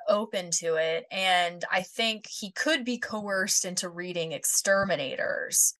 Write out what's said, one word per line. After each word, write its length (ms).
open 500
to 160
it, 380
and 580
I 120
think 440
he 240
could 340
be 140
coerced 640
into 240
reading 440
Exterminators. 1500